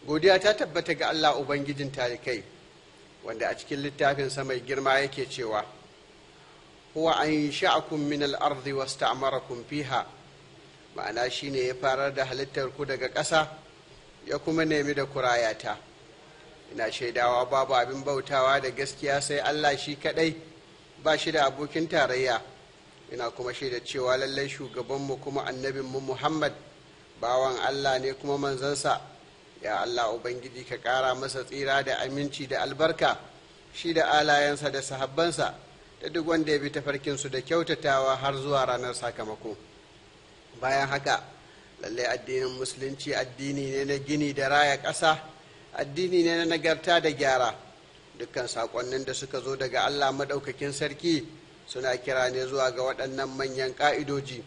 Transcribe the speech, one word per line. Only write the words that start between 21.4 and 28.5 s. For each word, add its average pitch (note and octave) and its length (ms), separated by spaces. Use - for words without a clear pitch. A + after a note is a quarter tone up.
abokin D3 400
tarayya. B2+ 500
Ina A#2+ 200
kuma B2 220
shaida B2 300
cewa B2+ 340
lallai C3+ 300
shugabanmu C3+ 760
kuma C#3 220
annabinmu C3 580
Muhammad, C#3+ 520
bawan B2+ 400
Allah C3+ 400
ne C3+ 140
kuma C#3+ 240
manzansa. C#3 640